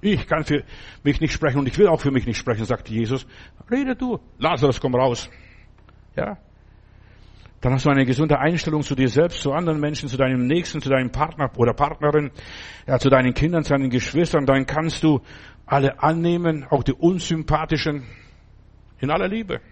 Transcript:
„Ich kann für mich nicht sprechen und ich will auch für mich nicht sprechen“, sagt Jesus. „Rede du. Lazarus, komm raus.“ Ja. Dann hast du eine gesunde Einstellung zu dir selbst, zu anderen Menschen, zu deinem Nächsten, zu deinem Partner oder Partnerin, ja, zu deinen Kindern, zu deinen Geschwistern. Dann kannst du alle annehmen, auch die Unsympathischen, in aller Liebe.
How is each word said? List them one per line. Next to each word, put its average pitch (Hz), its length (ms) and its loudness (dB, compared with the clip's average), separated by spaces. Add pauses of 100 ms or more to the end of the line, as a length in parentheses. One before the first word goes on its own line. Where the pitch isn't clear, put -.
„Ich 190 260 0
kann 156 180 0
für 147 200 0 (400)
mich 143 160 2
nicht 160 120 0
sprechen 143 280 0
und 135 80 0
ich - 100 -6
will 202 100 6
auch 160 120 2
für 143 100 0
mich 127 160 0
nicht 117 100 -4
sprechen“, 113 280 -4
sagt 117 260 -6
Jesus. 113 360 -4 (440)
„Rede 262 260 -2
du. 254 220 -6 (200)
Lazarus, 139 420 2
komm 127 140 -2
raus.“ 123 360 0 (880)
Ja. 208 200 -6 (1200)
Dann 123 120 0
hast 131 140 0
du 151 40 4
eine 139 140 4
gesunde 143 340 2
Einstellung 151 440 0
zu 135 120 -4
dir 131 140 2
selbst, 156 320 2
zu 139 120 -2
anderen 156 280 -2
Menschen, 147 280 -4
zu 120 80 -8
deinem 127 300 0
Nächsten, 160 340 -2
zu 131 100 -4
deinem 131 200 0
Partner 147 460 -4
oder 117 180 2
Partnerin, 147 560 0 (560)
ja, 131 140 0
zu 139 80 4
deinen 127 260 6
Kindern, 160 300 0
zu - 60 -4
deinen 139 200 2
Geschwistern. 143 560 0
Dann 135 180 4
kannst 156 380 -4
du 156 180 4 (460)
alle 139 340 0
annehmen, 165 680 0
auch 135 140 2
die - 80 0
Unsympathischen, 160 1120 0 (960)
in 135 100 -2
aller 175 160 0
Liebe. 202 340 -4 (120)